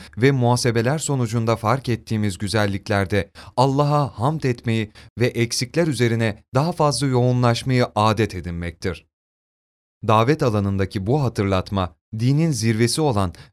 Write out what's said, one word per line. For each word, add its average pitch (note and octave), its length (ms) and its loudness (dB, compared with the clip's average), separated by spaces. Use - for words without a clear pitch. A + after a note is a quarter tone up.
ve C3 140 4
muhasebeler A#2+ 640 0
sonucunda A#2 580 -2
fark A#2 340 -2
ettiğimiz G#2+ 480 -2
güzelliklerde G2+ 920 -2
Allah'a C#3 600 0
hamd D3 240 -2
etmeyi A2+ 480 -2
ve A#2+ 80 2
eksikler A#2+ 600 -2
üzerine A2+ 560 0
daha D#3 160 0
fazla D3 360 0
yoğunlaşmayı B2 880 2
adet G#2 400 2
edinmektir. E2+ 720 -8
Davet A#2 360 4
alanındaki G2 640 0
bu C#3 160 0
hatırlatma, G2 720 -2
dinin D3 320 2
zirvesi A2+ 500 0
olan G2+ 320 0